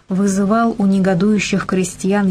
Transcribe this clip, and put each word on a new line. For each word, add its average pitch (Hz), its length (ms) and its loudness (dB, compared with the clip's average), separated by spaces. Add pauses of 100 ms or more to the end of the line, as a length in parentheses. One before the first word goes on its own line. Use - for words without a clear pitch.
вызывал 202 720 0
у 202 80 2
негодующих 190 800 0
крестьян, 190 640 -2